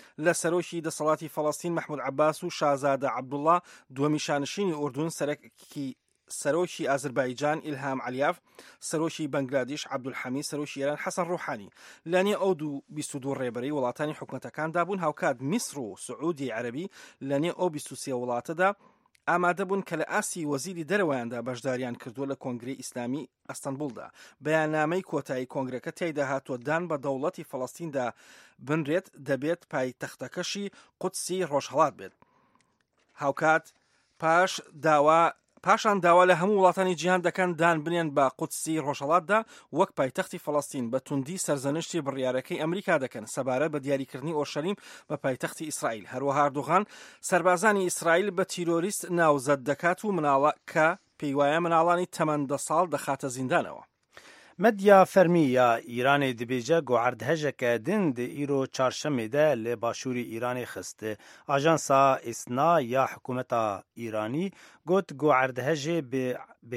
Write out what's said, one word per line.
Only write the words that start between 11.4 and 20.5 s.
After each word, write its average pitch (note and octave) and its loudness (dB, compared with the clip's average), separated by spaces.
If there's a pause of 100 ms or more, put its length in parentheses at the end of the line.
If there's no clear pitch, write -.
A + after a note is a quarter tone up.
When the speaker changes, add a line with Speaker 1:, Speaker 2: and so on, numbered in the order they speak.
Speaker 1:
لە F3+ 4
نێ G#3 2
ئەو F#3+ 2
دوو، C#3+ -6
بیست - -10
و D3 -6
دوو C3+ -4
ڕێبەرەی B2 -4
وڵاتانی D3 -4
حکومەتەکاندا D#3 -6
بوون، G3 -6
هاوکات D#3 -2 (140)
میسر F#3 -4
و G#2 -8 (100)
سعودی C3+ -6
عەرەبی B2 -6 (420)
لە C#3 0
نێ F3 0
ئەو F3+ 0
بیست - -10
و C3 -14
سێ C#3 -6
وڵاتەدا C#3 -4 (580)
ئامادە F3 2
بوون F#3+ -2
کە F3 -6
لە - -2
ئاسی F3+ -4